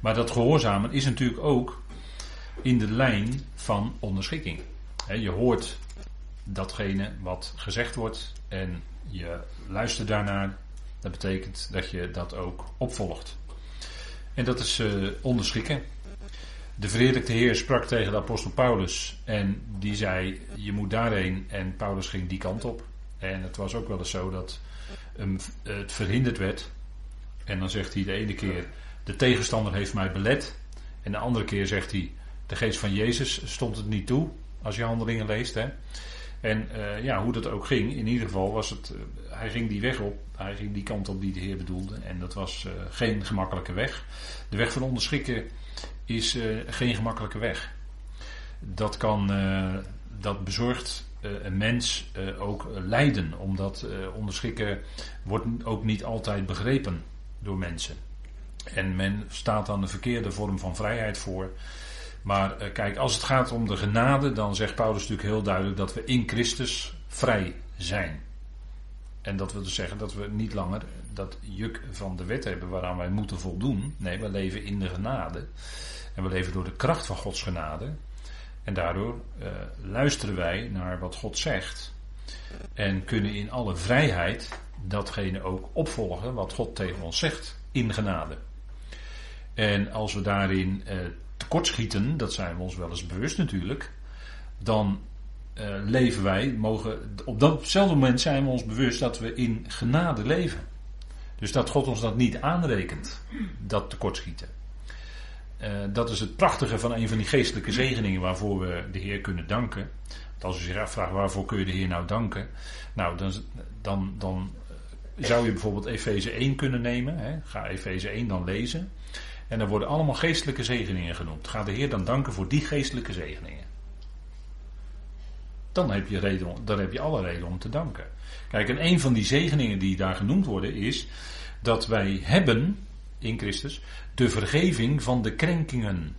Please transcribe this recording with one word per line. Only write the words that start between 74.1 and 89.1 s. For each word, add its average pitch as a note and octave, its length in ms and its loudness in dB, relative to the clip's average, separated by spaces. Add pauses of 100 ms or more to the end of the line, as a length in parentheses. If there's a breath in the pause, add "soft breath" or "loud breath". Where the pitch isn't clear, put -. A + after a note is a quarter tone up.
we G#2+ 100 -4
leven G2 360 -2
in G2+ 140 -2
de F#2+ 100 0
genade. F2+ 580 -4 (680 loud breath)
En G2 80 -4
we F#2+ 60 0
leven F2+ 240 0
door F#2 120 0
de F2+ 120 -6
kracht D3+ 300 2
van F#2+ 100 -2
Gods - 260 -6
genade. E2 500 -4 (720 loud breath)
En G2 120 -4
daardoor, F#2 460 0 (180)
eh, G2 100 -8 (340)
luisteren G#2 540 2
wij F2+ 320 0
naar F2+ 300 -4
wat F2+ 160 -4
God - 240 -6
zegt. - 560 -4 (800 loud breath)
En G2 300 0
kunnen G2+ 300 2
in G#2 160 -4
alle A2+ 260 -2
vrijheid G2 800 4 (280)
datgene G2 560 -2
ook F#2 300 -4
opvolgen G2 640 -2
wat G2 180 -2
God - 240 -4
tegen F#2 260 -2
ons E2+ 160 -2
zegt - 420 -2 (120)
in A#2 200 2
genade. E2 460 0 (1160 loud breath)